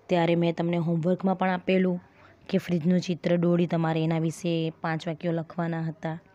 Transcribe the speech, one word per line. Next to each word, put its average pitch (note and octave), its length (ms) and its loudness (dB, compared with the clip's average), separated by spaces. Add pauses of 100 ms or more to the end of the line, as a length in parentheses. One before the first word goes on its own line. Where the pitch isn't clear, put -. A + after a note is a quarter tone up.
ત્યારે E3+ 280 2
મેં E3+ 200 2
તમને F3 220 0
હોમવર્કમાં F3+ 600 0
પણ F#3+ 120 0
આપેલું F#3 520 0 (460)
કે F#3+ 100 2
ફ્રીજનું F3 420 2
ચિત્ર F3 360 0
દોરી F3 300 2
તમારે D#3+ 380 0
એના D#3+ 140 0
વિશે E3 640 -2
પાંચ D#3+ 260 -4
વાક્યો E3 260 -4
લખવાના E3 500 -4
હતા. D#3+ 360 -6 (160)